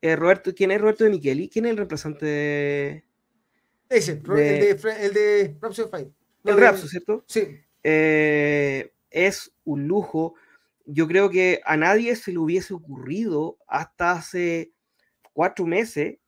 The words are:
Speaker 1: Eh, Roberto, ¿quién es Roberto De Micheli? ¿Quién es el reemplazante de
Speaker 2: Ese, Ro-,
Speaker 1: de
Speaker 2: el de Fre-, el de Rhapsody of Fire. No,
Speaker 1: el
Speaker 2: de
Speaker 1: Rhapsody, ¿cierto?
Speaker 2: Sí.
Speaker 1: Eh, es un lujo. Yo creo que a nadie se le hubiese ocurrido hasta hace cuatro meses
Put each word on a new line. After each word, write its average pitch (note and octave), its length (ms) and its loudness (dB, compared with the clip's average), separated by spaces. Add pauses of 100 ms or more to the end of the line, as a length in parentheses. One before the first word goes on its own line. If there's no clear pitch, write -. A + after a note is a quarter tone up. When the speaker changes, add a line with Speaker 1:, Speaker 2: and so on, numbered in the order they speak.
Speaker 1:
Eh, D#3+ 140 2
Roberto, F3+ 380 2
¿quién F#3+ 160 0
es G#3 120 0
Roberto G#3+ 220 2
De G#3+ 40 6
Micheli? D3+ 400 -2
¿Quién A3 160 -4
es A#3+ 60 0
el A3 80 -2
reemplazante D#3 480 -8
de D3 760 -4 (840)
Speaker 2:
Ese, D#3+ 340 0
Ro-, - 140 0
Speaker 1:
de D3 220 4
Speaker 2:
el - 20 2
de G3+ 180 4
Fre-, A3 220 -4
el G3+ 140 -2
de G#3 440 2
Rhapsody A3+ 280 -6
of - 40 -14
Fire. D3+ 200 -10 (340)
No, G#3 60 0
Speaker 1:
el G3+ 80 6
Speaker 2:
de G#3 40 10
Speaker 1:
Rhapsody, F#3+ 260 6
¿cierto? F3 380 -6
Speaker 2:
Sí. D#3 320 -4 (240)
Speaker 1:
Eh, D3 1080 0 (180)
es F#3+ 400 -2 (140)
un C#3+ 240 -4
lujo. E3 460 -2 (500)
Yo D#3 240 -2
creo F#3+ 220 2
que F3+ 340 0
a D3+ 140 0
nadie A3 380 2
se G3+ 160 -10
le F3 60 -4
hubiese F3 360 -2
ocurrido D#3+ 840 -6 (100)
hasta - 440 -4
hace E3+ 600 -4 (600)
cuatro F3+ 320 -2
meses E3+ 640 -4